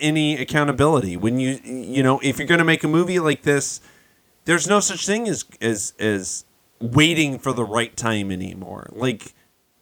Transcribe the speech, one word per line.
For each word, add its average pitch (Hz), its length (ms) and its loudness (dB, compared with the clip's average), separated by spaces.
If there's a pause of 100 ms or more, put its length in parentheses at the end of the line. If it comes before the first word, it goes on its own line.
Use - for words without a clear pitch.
any 151 360 2
accountability, 135 800 2
when 113 220 0
you, 131 240 -2
you 123 400 -4
know, 131 200 4
if 139 160 -2
you're 147 80 -6
gonna 170 180 4
make 160 180 2
a 160 40 0
movie 180 320 2
like 151 240 0
this, 143 360 0 (640)
there's 160 220 2
no 202 120 6
such 190 260 -2
thing 220 220 0
as, 147 180 -4 (160)
as, 110 380 -2
as 101 460 -2 (340)
waiting 147 580 2
for 131 160 -4
the 123 100 -2
right 110 320 -4
time 107 360 -2
anymore. 92 600 -10
Like, 120 420 -6 (480)